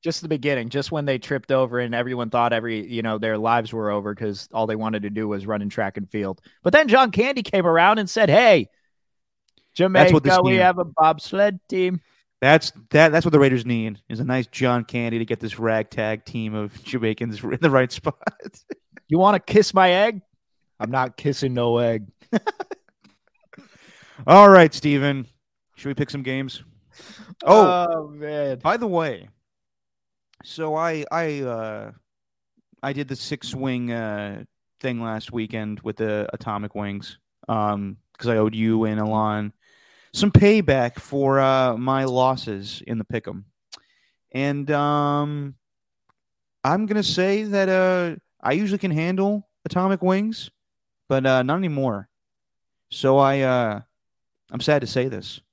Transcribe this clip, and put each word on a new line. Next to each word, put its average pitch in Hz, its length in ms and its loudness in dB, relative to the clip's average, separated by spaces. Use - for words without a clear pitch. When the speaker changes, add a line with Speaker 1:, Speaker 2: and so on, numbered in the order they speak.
Speaker 1:
Just 165 200 -6
the 165 60 -12
beginning, 135 420 -2
just 135 220 -6
when 151 140 -4
they 135 120 -2
tripped 135 340 -6
over 127 280 0
and 120 160 -4
everyone 120 340 -4
thought 120 240 2
every, 113 340 -4
you 117 140 -6
know, 110 160 -4
their 110 200 -2
lives 113 360 0
were 110 160 -4
over 104 260 -4
'cause 104 380 -8
all 110 140 -2
they 110 80 -4
wanted 110 280 -6
to 104 60 -6
do 107 180 -6
was 101 180 -8
run 104 160 -4
in 101 80 -6
track 98 280 -6
and 101 120 -10
field. 98 320 -6
But 180 100 0
then 302 140 4
John 240 240 4
Candy 254 320 -2
came 190 220 -2
around 175 340 4
and 196 100 -6
said, 214 200 0
"Hey, 185 400 4
Speaker 2:
That's 185 380 6
what 151 100 4
this 143 100 4
Speaker 1:
Jamaica, 185 100 6
we - 80 2
Speaker 2:
team 185 100 4
Speaker 1:
have 180 180 4
a 175 60 -2
bobsled 170 840 0
team." 185 340 -2
Speaker 2:
That's, 151 300 4
that, 156 200 6
that's 160 140 2
what 165 80 0
the 147 60 8
Raiders 131 260 2
need, 110 420 -6
is 113 140 -8
a - 40 -4
nice 127 220 -2
John 123 380 -2
Candy 117 340 -6
to 117 60 -4
get 110 160 -6
this 110 180 -10
ragtag 110 680 -4
team 110 280 -8
of 104 300 -10
Jamaicans 113 600 -6
<laughs> - 0 -
in 127 180 -6
the 165 80 4
right 131 220 2
spot. - 240 -8
Speaker 1:
"You 160 100 2
wanna 196 200 4
kiss - 340 2
my 185 180 6
egg? 202 300 0
I'm 110 120 -6
not 127 260 -4
kissing 139 360 -4
no 120 260 0
egg." 113 280 -2
<laughs> 220 80 0
Speaker 2:
All 202 220 12
right, 180 240 10
Steven. 139 540 -2
Should - 140 -12
we 139 40 -6
pick 131 160 -4
some 139 140 -8
games? 131 400 -8
Oh, 180 460 6
Speaker 1:
Oh, 160 200 -6
man. 147 500 -6
Speaker 2:
by 160 180 0
the 233 100 -6
way, 160 420 -4
so 156 320 -8
I, 160 360 -4
I, 156 300 -4
uh, 110 500 -8
I 139 100 -6
did 139 140 -8
the 135 80 -10
six - 400 -12
wing, 127 360 -6
uh, 104 520 -8
thing 123 200 -8
last 110 300 -10
weekend 110 500 -8
with 107 160 -8
the 107 360 -4
Atomic 104 420 -10
Wings, 101 420 -10
um, 104 500 -4
'cause - 100 -8
I 113 100 0
owed 110 180 2
you 110 300 0
and 107 140 -4
Alon 107 540 -4
some 202 180 0
payback 143 680 4
for, 135 400 0
uh, 131 380 2
my 131 280 -2
losses 127 840 -4
in 117 100 -6
the 107 80 -6
pick'em. 107 380 -10
And, 143 380 -4
um, 147 840 -2
I'm 180 240 0
gonna 208 160 -2
say 196 400 0
that, 202 260 0
uh, 185 460 0
I 131 120 -2
usually 202 260 -2
can 185 120 -2
handle 190 560 -2
Atomic 185 360 -2
Wings, 196 480 -2
but, 131 180 0
uh, 131 180 2
not 147 140 -2
anymore. 135 520 -4
So 135 260 2
I, 139 240 2
uh, 120 400 -2
I'm 127 100 -10
sad 147 200 0
to 123 60 -10
say 127 220 -2
this. 101 320 -14